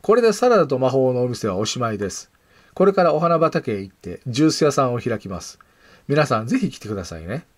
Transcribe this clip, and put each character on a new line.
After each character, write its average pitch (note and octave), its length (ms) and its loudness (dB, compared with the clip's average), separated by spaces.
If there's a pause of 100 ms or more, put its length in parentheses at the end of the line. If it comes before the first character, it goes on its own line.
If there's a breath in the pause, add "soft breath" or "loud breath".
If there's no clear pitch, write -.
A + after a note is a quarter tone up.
こ G#3+ 140 4
れ A#3+ 60 4
で A3 100 4
サ B3 160 2
ラ A#3+ 80 6
ダ E3+ 100 4
と C3 140 -2
魔 B2+ 100 2
法 C3 220 2
の B2 100 0
お B2 60 0
店 A#2 180 -6
は F#2+ 80 0
お G2+ 100 -2
し - 140 -6
ま A#2 140 -4
い G#2 60 -6
で G2 120 -4
す。 - 220 -16 (420 soft breath)
こ F#3 100 2
れ G3+ 80 4
か F#3+ 120 2
ら D#3 100 4
お D3+ 60 0
花 E3+ 180 2
畑 D#3 380 0
へ G2 40 -6
行 F#2+ 120 -14
っ - 20 -20
て - 320 -14
ジ B2 160 -2
ュ D#3 60 6
ー - 20 4
ス - 140 0
屋 C#3+ 80 2
さ C#3 140 0
ん B2 80 -2
を A#2+ 60 -4
開 A2 200 -4
き - 80 -12
ま F2+ 120 -8
す。 - 200 -18 (480 soft breath)
皆 C#3+ 180 2
さ A2+ 160 0
ん A#2 60 -8
ぜ B3+ 100 0
ひ G3 120 -2
来 - 100 -20
て G#2+ 80 -12
く G#2+ 80 -6
だ F#2 80 -8
さ E2 160 -12
い D#2+ 60 -14
ね。 A#2+ 200 -8 (120)